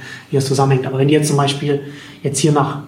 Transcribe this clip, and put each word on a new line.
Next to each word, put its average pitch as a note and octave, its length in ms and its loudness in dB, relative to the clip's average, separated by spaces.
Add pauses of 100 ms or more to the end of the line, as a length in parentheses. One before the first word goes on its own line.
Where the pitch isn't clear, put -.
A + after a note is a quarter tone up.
(300)
wie D3 60 -4
das C3 100 2
zusammenhängt, C3+ 400 2
aber C3 140 -4
wenn C3+ 80 4
die D3+ 80 4
jetzt D3+ 140 2
zum C#3+ 80 2
Beispiel C#3+ 420 0 (420)
jetzt - 180 -4
hier D#3 120 4
nach, C#3+ 360 0